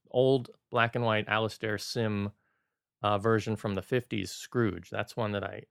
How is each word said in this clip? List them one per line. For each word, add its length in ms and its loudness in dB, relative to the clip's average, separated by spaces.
old 400 4
black 240 4
and 80 0
white 240 2
Alastair 500 0
Sim, 540 -2
uh, 160 4
version 360 2
from 200 -4
the 80 -4
fifties, 480 -2
Scrooge. 580 -2
That's 260 -8
one 180 -2
that 100 -2
I, 280 -8